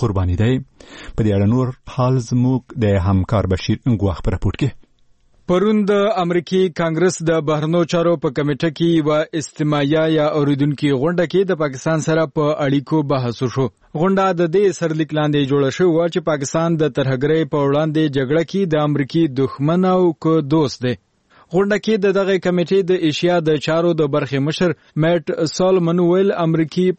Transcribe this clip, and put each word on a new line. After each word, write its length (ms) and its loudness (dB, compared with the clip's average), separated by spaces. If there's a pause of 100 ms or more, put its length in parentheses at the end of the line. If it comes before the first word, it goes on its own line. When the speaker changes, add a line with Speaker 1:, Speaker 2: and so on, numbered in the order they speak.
Speaker 1:
قرباني 380 0
دی. 140 2 (600)
په 100 -2
دې 100 2
اړه 160 2
نور 160 2 (260)
حال 220 0 (140)
زموږ 320 2 (220)
د 120 4 (120)
همکار 440 0
بشیر 340 -2
ګواښ 400 0
په 100 0
راپورټ 260 -2
کې. 80 0 (800)
Speaker 2:
پرون 420 2
د 20 2 (300)
امریکې 560 0
کانګرس 500 0
د 200 0
بهرنیو 440 0
چارو 240 2
په 200 -4
کمیټه 400 0
کې 100 0 (100)
یوه 220 0 (220)
استماعیه 600 0 (140)
یا 80 2 (140)
اوریدونکي 500 0
غونډه 420 0
کې 100 2 (120)
د 100 -4
پاکستان 460 -4
سره 160 2 (160)
په 240 0
اړیکو 480 0
بحث 320 -2
وشو. 240 -2 (320)
غونډه 240 2 (160)
د 140 -2
دې 100 2 (160)
سرلیک 360 -2
لاندې 320 0
جوړه 280 2
شوې 160 2
وه 200 2
چې 200 -4
پاکستان 360 -2 (140)
د 140 0
ترهګرۍ 440 0 (120)
په 120 0
وړاندې 520 0
جګړه 340 0
کې 100 -2 (100)
د 40 0 (120)
امریکې 360 0 (160)
دښمن 560 0
او 180 2 (100)
که 300 2
دوست 340 0
دی. 80 -2 (580)
غونډه 320 2
کې 180 2
د 40 4 (100)
دغې 280 2
کمیټې 340 0 (100)
د 20 2 (160)
ایشیا 280 0 (120)
د 180 2
چارو 240 0 (100)
د 140 2
برخې 320 -2
مشر 260 0 (320)
میټ 220 2 (320)
سالمن 460 2
ویل، 280 2 (140)
امریکې 540 0